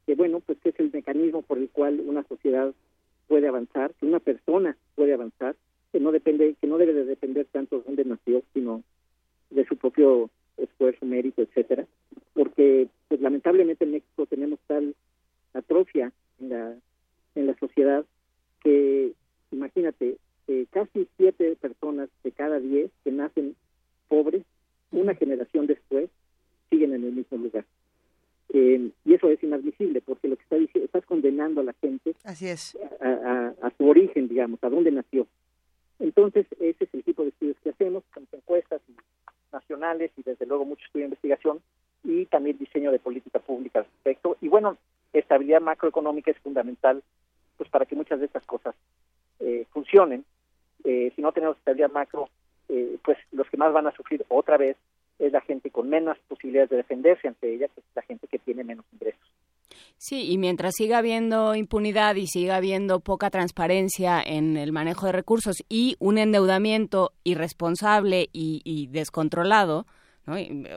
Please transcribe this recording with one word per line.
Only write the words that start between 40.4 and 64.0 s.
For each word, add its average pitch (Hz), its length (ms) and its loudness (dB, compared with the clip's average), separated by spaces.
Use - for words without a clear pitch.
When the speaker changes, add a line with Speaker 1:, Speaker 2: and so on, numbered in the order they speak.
Speaker 1:
luego, 143 180 -4
mucho 143 220 -10
estudio 143 200 -6
de - 20 -6
investigación 143 520 -4
y - 240 -2
también - 320 -2
diseño 143 320 -4
de 131 80 2
política 127 400 -6
pública 123 400 -6
al 104 60 0
respecto. - 560 -4
Y, 165 60 -4
bueno, 202 300 4
estabilidad 147 500 4
macroeconómica 156 680 -2
es 147 80 0
fundamental, 131 640 0
pues, - 140 -10
para 135 160 2
que - 80 -10
muchas 139 240 -4
de 143 80 -4
estas - 180 -12
cosas, - 300 -10
eh, 120 320 -4
funcionen. 196 520 4
Eh, 123 320 0
si 147 80 -8
no 156 80 2
tenemos 160 260 -2
estabilidad 139 320 0
macro, 143 400 -6
eh, 127 340 -4
pues, 147 140 0
los 135 180 -4
que - 80 -8
más 151 160 4
van 151 140 2
a 143 80 -2
sufrir - 320 -6
otra 147 280 2
vez 139 220 2
es 143 140 0
la 139 100 0
gente 135 300 -8
con 120 180 -4
menos 160 260 0
posibilidades 135 420 0
de 131 60 0
defenderse 135 520 2
ante 120 240 -6
ella, 123 180 -4
que - 100 -20
es - 60 -20
la - 80 -8
gente - 240 -16
que - 100 -6
tiene 123 260 -8
menos 117 300 -14
ingresos. - 340 -10
Speaker 3:
Sí, 247 340 -8
y 185 60 2
mientras 180 400 -2
siga 226 220 2
habiendo 226 560 0
impunidad 214 640 0
y 190 100 -2
siga 180 300 0
habiendo 190 420 0
poca 196 320 -4
transparencia 180 920 0